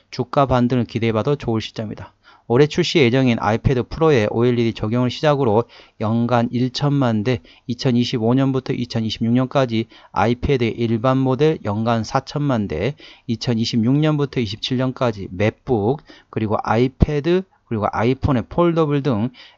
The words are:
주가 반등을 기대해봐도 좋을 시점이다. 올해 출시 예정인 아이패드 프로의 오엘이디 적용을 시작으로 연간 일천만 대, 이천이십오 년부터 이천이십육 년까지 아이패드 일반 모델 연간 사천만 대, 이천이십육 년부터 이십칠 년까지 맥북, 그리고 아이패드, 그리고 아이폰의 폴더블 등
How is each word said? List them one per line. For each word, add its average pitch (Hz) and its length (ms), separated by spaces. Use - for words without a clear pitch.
주가 135 360
반등을 123 400
기대해봐도 113 500
좋을 113 240
시점이다. - 540
올해 127 200
출시 165 340
예정인 123 380
아이패드 117 440
프로의 143 480
오엘이디 117 420
적용을 120 380
시작으로 131 540
연간 117 500
일천만 127 720
대, 113 180
이천이십오 120 680
년부터 135 400
이천이십육 113 600
년까지 127 540
아이패드 120 520
일반 117 540
모델 131 480
연간 113 360
사천만 131 640
대, 92 280
이천이십육 117 680
년부터 147 460
이십칠 110 380
년까지 123 520
맥북, 107 680
그리고 110 320
아이패드, 147 800
그리고 104 260
아이폰의 123 560
폴더블 160 540
등 123 260